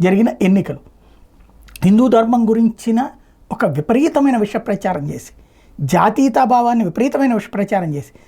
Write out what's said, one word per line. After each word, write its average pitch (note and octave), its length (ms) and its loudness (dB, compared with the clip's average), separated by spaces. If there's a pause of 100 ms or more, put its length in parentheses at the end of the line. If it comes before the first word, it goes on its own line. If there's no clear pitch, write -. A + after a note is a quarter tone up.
జరిగిన G3 280 2 (140)
ఎన్నికలు. F#3+ 360 0 (1080)
హిందూ G#3+ 240 4
ధర్మం A3+ 420 2
గురించిన A3+ 580 0 (440)
ఒక - 120 -4
విపరీతమైన B3+ 720 0
విష G#3 200 -2
ప్రచారం F#3 560 -6
చేసి, - 200 -14 (480)
జాతీయతాభావాన్ని A#3 1040 2
విపరీతమైన B3 500 -2
విష G3+ 200 -4
ప్రచారం F#3+ 400 -2
చేసి, C#3+ 180 -12 (160)